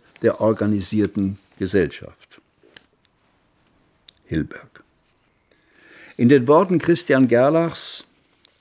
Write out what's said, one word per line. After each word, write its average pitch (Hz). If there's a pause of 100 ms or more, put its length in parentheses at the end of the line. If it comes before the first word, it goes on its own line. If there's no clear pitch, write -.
(220)
der 113
organisierten 104 (220)
Gesellschaft. - (1900)
Hilberg. - (1300)
In 120
den 131
Worten 170
Christian 139
Gerlachs: 147 (560)